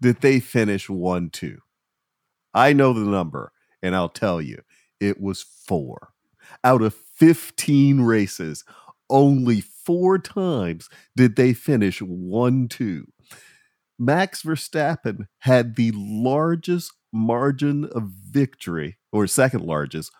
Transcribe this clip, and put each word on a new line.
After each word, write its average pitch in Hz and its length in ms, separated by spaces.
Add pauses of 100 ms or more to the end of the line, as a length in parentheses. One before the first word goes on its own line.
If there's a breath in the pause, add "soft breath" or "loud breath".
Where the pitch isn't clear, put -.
did 120 200
they 135 200
finish 104 480
one 90 420
two? - 280 (960)
I 131 180
know 135 200
the 113 80
number, 92 520 (300)
and 92 140
I'll 87 120
tell 87 340
you. 60 200 (380)
It 101 200
was 98 220
four. - 680 (520 soft breath)
Out 127 180
of 110 120
fifteen 139 1080
races, 101 640 (440 soft breath)
only 131 520
four 185 580
times 127 720 (280 soft breath)
did 123 200
they 127 160
finish 110 500
one 107 640
two. 98 460 (880 soft breath)
Max 156 440
Verstappen 151 880 (100)
had 120 380
the 113 180
largest 143 960 (200)
margin 135 720
of 113 200
victory, 95 920 (160)
or 104 140
second 123 400
largest 76 540